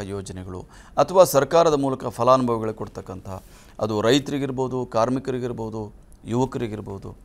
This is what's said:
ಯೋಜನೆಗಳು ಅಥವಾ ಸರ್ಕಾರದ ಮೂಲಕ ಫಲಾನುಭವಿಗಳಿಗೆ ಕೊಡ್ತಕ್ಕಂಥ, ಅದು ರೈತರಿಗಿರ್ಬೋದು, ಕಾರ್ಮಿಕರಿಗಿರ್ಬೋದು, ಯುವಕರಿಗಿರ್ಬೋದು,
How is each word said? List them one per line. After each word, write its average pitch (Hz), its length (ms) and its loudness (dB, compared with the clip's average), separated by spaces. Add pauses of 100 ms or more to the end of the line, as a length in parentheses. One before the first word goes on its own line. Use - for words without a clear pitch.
ಯೋಜನೆಗಳು 92 600 -10 (360)
ಅಥವಾ 185 260 6
ಸರ್ಕಾರದ 160 500 4
ಮೂಲಕ 139 320 -2
ಫಲಾನುಭವಿಗಳಿಗೆ 120 720 2
ಕೊಡ್ತಕ್ಕಂಥ, 98 520 -12 (500)
ಅದು 107 220 0
ರೈತರಿಗಿರ್ಬೋದು, 131 840 0
ಕಾರ್ಮಿಕರಿಗಿರ್ಬೋದು, 117 1080 -2 (340)
ಯುವಕರಿಗಿರ್ಬೋದು, 104 880 -4 (140)